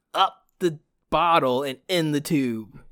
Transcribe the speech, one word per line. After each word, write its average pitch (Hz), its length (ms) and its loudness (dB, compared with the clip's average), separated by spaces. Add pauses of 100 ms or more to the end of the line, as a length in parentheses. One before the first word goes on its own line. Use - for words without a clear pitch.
(140)
up 185 340 -2 (100)
the 170 220 -2 (300)
bottle 156 520 2
and 135 240 -8
in 165 240 0
the 147 100 0
tube, 123 600 -2 (120)